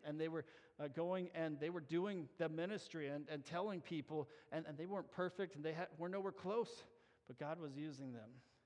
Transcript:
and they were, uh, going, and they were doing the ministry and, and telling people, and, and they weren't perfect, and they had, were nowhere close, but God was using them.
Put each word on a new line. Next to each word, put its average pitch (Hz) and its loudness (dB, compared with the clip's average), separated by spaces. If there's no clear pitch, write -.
and 151 0
they 160 4
were, 160 0
uh, 147 0
going, 175 2
and 160 2
they 151 2
were 180 0
doing 170 2
the 160 4
ministry 165 0
and, 143 -2
and 147 -2
telling 180 2
people, 151 0
and, 160 0
and 147 -4
they 160 -2
weren't 190 -2
perfect, 180 0
and 147 -4
they 160 2
had, 175 0
were 170 0
nowhere 190 0
close, 202 0
but 123 -10
God 156 0
was 143 -4
using 139 -4
them. 120 -10